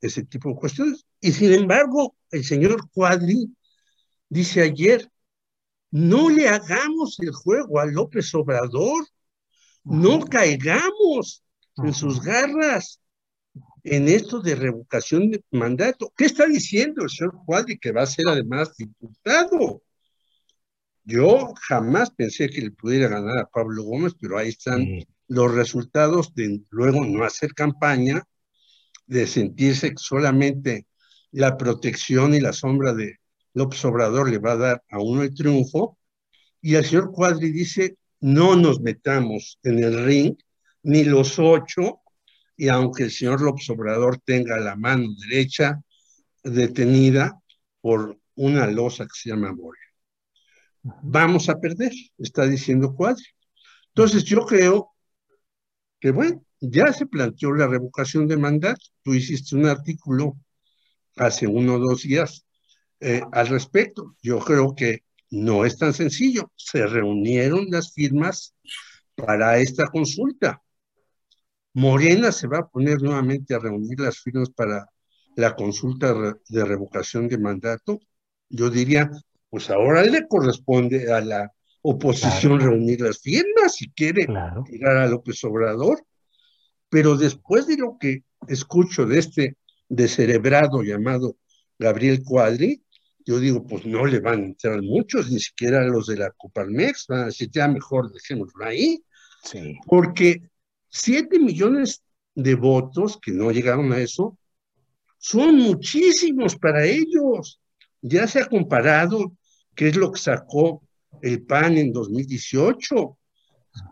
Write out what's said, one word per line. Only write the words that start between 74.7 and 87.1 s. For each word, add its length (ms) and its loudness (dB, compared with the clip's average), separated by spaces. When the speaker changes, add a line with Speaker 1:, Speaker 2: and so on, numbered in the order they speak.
Speaker 1:
la 200 0
consulta 580 -2
re-, 220 -4
de 160 -2
revocación 640 -6
de 100 -4
mandato. 640 -6
Yo 200 -2
diría, 400 0
pues 200 -10
ahora 340 4
le 240 2
corresponde 840 0
a 100 2
la 300 -6
oposición 800 2
Speaker 2:
Claro. 120 4
Speaker 1:
reunir 300 0
las 180 -2
firmas 560 2
si 160 -12
quiere 340 0
Speaker 2:
Claro. 400 -6
Speaker 1:
tirar 320 0
a 100 2
López 360 -4
Obrador. 640 -2
Pero 280 4